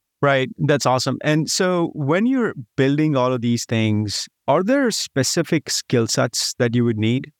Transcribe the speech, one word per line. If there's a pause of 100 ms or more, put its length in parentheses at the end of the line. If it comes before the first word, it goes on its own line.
(200)
Right.
That's
awesome.
And
so
when
you're (220)
building
all
of
these
things, (180)
are
there
specific
skill
sets
that
you
would
need?